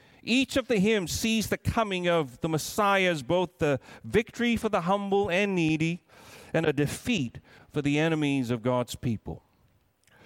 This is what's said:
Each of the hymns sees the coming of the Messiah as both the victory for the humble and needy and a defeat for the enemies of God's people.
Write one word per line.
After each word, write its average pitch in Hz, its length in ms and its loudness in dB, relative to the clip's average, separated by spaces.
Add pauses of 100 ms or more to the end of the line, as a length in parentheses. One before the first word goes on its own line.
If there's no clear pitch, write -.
(240)
Each 254 340 0
of 247 120 -2
the 226 100 2
hymns 196 320 2
sees 220 380 -2
the 196 100 -2
coming 196 500 -2
of 160 320 0
the 160 80 -2
Messiah 190 600 2
as 147 140 -2
both 170 340 -2
the 143 220 0 (240)
victory 233 500 0
for 220 140 -2
the 196 140 0
humble 202 460 0
and 190 280 2
needy 160 480 0 (480)
and 165 140 0
a 156 60 2
defeat 143 680 -2 (320)
for 147 100 -4
the 143 160 0
enemies 147 520 0
of 117 120 -2
God's 123 320 0
people. 104 500 -6 (800)